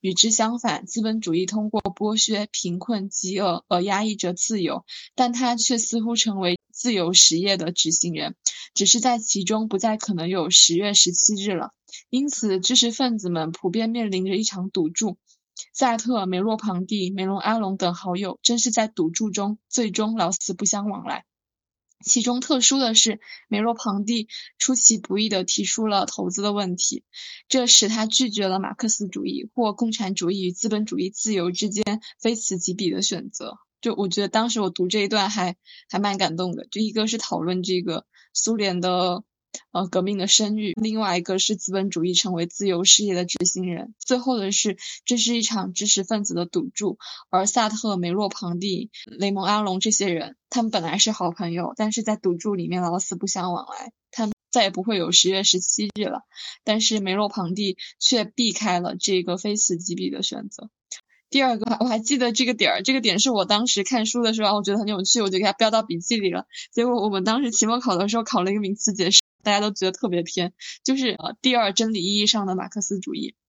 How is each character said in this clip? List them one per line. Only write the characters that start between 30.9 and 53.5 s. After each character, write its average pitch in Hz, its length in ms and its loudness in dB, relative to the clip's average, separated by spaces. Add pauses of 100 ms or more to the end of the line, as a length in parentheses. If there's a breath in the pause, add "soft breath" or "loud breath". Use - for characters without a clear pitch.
义 190 120 -2
自 - 220 -4
由 180 200 0
之 202 180 -2
间 214 140 -2 (360 loud breath)
非 233 140 0
此 202 240 -4
即 180 160 -2
彼 190 160 -2
的 185 120 -2
选 - 280 -4
择。 - 280 -14 (220)
就 226 140 -2
我 196 140 -2
觉 185 120 -2
得 196 80 0
当 226 220 2
时 233 100 -2
我 190 80 0
读 180 200 -2
这 208 100 0
一 202 100 2
段 208 220 2
还， 185 260 -2 (320 loud breath)
还 190 100 -4
蛮 202 200 0
感 170 180 2
动 180 200 -2
的， - 140 -12
就 202 100 -4
一 220 100 0
个 214 160 0
是 220 120 -2
讨 170 220 -4
论 180 220 0
这 185 180 0
个 175 240 -4 (280 soft breath)
苏 226 240 0
联 190 240 0
的， 180 420 0 (500 loud breath)
呃， 190 140 0
革 185 160 0
命 202 160 0
的 196 80 0
声 214 300 2
誉； 208 240 -2
另 220 180 0
外 190 200 0
一 - 20 0
个 185 180 -2
是 214 160 0
资 185 160 -6
本 196 200 0
主 170 140 -2
义 180 80 2
成 185 200 0
为 170 140 -2
自 196 200 -6
由 185 180 0
事 208 200 6
业 196 100 0
的 180 100 0
执 175 200 -4
行 185 220 -2
人。 175 320 -8
最 - 180 0
后 247 220 0
的 196 140 -2
是， 202 260 0 (260 loud breath)
这 240 120 2
是 233 200 2
一 233 60 0
场 190 300 -2
知 202 140 -4
识 202 160 2
分 208 220 -2
子 180 100 -6
的 170 120 -2
赌 170 280 -2
注， - 240 -4 (320 loud breath)
而 185 160 2
萨 220 220 2
特、 214 280 -2
梅 175 140 -2
洛 196 180 0
庞 175 300 -6
蒂、 196 320 -4 (140 loud breath)
雷 - 260 -4
蒙 196 140 -2
阿 208 160 2
隆 190 200 -2
这 220 100 0
些 202 180 2
人， - 280 -4 (120)
他 240 140 -2
们 226 80 0
本 190 120 0
来 160 140 -2
是 214 160 4
好 175 180 -2
朋 170 220 -6
友， 170 240 -4
但 214 160 -2
是 214 100 -2
在 214 140 0
赌 185 180 0
注 202 200 -2
里 175 120 -4
面 180 140 -2
老 175 180 0
死 - 180 -6
不 196 100 -6
相 180 260 -4